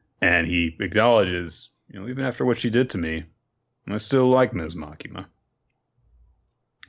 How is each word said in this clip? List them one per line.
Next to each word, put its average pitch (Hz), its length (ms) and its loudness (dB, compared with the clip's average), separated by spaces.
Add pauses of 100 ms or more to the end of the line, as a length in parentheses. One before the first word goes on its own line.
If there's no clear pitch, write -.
(220)
And 87 240 2
he 85 340 0
acknowledges, 95 880 2 (200)
you 101 100 -16
know, 98 80 -10
"Even 131 160 -8
after 131 220 -2
what 120 120 2
she 120 120 -2
did 123 220 2
to 101 60 -6
me, 80 260 -4 (680)
I 104 100 -4
still 131 280 4
like 127 260 4
Ms. 82 220 -6
Makima." 80 500 -12 (1600)